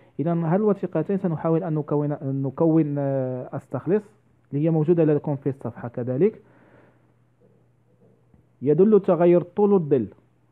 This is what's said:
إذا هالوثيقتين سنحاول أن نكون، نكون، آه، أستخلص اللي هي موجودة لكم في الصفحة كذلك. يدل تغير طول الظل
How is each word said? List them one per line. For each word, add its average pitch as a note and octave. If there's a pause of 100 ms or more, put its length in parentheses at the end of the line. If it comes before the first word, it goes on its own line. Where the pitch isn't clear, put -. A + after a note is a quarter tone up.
(200)
إذا E3
هالوثيقتين F3+
سنحاول E3
أن D#3+
نكون، D3
نكون، C#3+
آه، C3
أستخلص D#3 (500)
اللي D3
هي E3
موجودة D#3+
لكم D3+
في C#3
الصفحة C3
كذلك. B2+ (2250)
يدل F#3
تغير F3
طول G3+
الظل C#3+ (440)